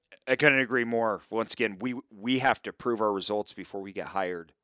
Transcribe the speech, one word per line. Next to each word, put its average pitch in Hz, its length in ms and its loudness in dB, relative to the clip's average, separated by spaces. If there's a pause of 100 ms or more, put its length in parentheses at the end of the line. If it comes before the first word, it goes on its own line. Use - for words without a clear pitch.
(280)
I 131 80 4
couldn't 135 240 6
agree 123 240 2
more. 113 460 0
Once 110 240 -2
again, 107 260 -2
we, 123 160 -6 (160)
we 117 280 -2
have 127 240 2
to 98 100 -8
prove 117 260 -2
our 107 140 2
results 104 400 -2
before 98 280 -12
we 95 120 -12
get 90 140 -8
hired 90 440 -4 (120)